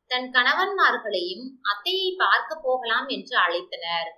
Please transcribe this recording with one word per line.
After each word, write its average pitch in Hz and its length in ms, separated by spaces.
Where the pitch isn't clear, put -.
தன் 254 200
கணவன்மார்களையும் 247 1120
அத்தையை 370 440
பார்க்க 226 420
போகலாம் 254 480
என்று 247 300
அழைத்தனர். 170 800